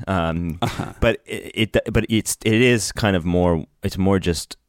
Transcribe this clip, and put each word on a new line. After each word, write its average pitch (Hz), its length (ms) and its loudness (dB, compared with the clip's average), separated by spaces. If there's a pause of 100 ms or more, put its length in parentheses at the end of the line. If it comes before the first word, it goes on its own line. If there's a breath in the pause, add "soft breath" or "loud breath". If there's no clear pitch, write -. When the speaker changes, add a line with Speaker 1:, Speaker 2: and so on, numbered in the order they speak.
Speaker 1:
Um, 85 540 -2
Speaker 2:
Uh-huh. - 400 -6
Speaker 1:
but 117 240 2
it, - 500 -4
it, - 180 -2
but 110 160 2
it's, - 360 -2
it 110 160 2
is 120 320 4
kind 101 240 2
of 80 80 -2
more, 87 400 2 (180)
it's 98 140 -4
more 95 220 4
just - 360 -4 (140)